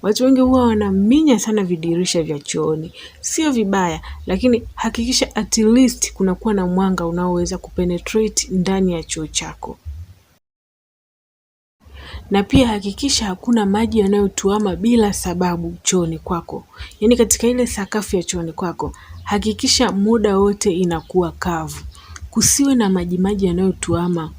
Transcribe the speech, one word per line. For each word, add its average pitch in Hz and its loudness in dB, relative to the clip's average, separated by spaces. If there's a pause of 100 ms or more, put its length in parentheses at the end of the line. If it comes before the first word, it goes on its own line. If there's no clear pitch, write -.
Watu 208 0
wengi 262 6
huwa 254 4
wanaminya 214 4
sana 214 0
vidirisha 170 0
vya 151 -6
chooni. 156 -4 (300)
Sio 311 -2
vibaya, 190 0 (240)
lakini 233 2 (120)
hakikisha 233 -2
at 208 -2
least 233 4
kunakuwa 190 -2
na 190 0
mwanga 185 0
unaoweza 175 -2
kupenetrate 185 -2
ndani 190 0
ya 165 -6
choo 160 -8
chako. - -8 (2500)
Na 196 2
pia 262 4
hakikisha 214 -2
hakuna 208 0
maji 214 2
yanayotuama 202 2
bila 214 2
sababu 175 -2
chooni 165 0
kwako. - -8 (360)
Yaani 226 4
katika 233 2
ile 247 0
sakafu 202 -4
ya 180 0
chooni 170 -6
kwako, 165 -6 (320)
hakikisha 208 0
muda 202 2
wote 202 2
inakuwa 170 0
kavu. 160 -6 (500)
Kusiwe 277 2
na 220 2
maji 180 0
maji 190 0
yanayotuama 175 -2